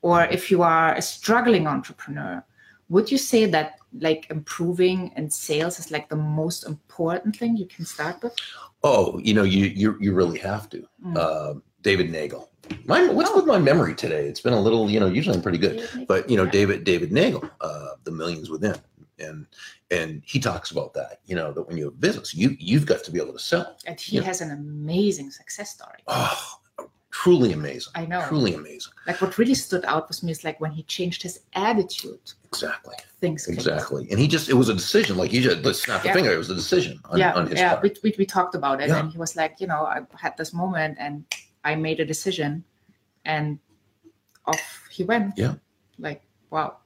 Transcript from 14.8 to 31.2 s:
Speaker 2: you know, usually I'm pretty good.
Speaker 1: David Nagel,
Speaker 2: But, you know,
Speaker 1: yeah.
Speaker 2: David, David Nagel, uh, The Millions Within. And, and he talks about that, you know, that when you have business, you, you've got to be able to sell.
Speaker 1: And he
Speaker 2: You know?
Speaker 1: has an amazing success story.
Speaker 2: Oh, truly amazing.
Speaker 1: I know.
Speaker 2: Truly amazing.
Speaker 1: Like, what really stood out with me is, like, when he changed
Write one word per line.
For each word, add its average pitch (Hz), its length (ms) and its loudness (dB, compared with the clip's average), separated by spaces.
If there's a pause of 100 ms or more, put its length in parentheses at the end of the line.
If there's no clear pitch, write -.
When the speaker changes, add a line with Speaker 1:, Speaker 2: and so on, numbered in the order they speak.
Speaker 2:
you 107 120 4
know, 98 80 4
usually 117 280 2
I'm 87 60 0
pretty 87 160 0
good. 95 200 2
Speaker 1:
David - 160 -10
Nagel, - 120 -10
Speaker 2:
But, 117 240 2
you 117 60 4
know, 95 80 6
Speaker 1:
yeah. 85 80 0
Speaker 2:
David, 98 320 2
David 85 280 0
Nagel, 175 380 0 (100)
uh, 76 280 -10 (160)
The 82 80 -8
Millions 80 380 -6
Within. 82 260 -2 (420)
And, 78 280 -14 (440)
and 80 360 -4
he - 120 -4
talks 90 320 -4
about 73 220 -6
that, - 320 -10
you 90 100 -8
know, 80 180 -4
that 78 140 -8
when 85 120 -8
you 76 80 -6
have 65 120 -12
business, - 360 -2
you, 131 260 2
you've 147 240 2
got - 200 0
to - 60 -12
be 85 80 -2
able 71 140 -4
to 64 60 -16
sell. - 360 -2 (120)
Speaker 1:
And 170 120 -12
he - 180 -6
Speaker 2:
You 196 40 2
know? 185 60 -4
Speaker 1:
has 180 160 -6
an 156 80 -8
amazing 151 800 -2
success - 420 -14
story. - 340 -20
Speaker 2:
Oh, - 520 -2 (520)
truly 139 440 6
amazing. 76 400 -8
Speaker 1:
I 165 100 -8
know. 175 240 -4
Speaker 2:
Truly 127 240 2
amazing. - 400 -12 (140)
Speaker 1:
Like, 175 160 -2
what 190 160 -4
really 240 160 4
stood 180 320 -4
out 156 220 -2
with - 140 -10
me 165 100 -4
is, 156 120 -10
like, 156 160 -6
when 156 100 -4
he 156 120 -10
changed 175 400 -6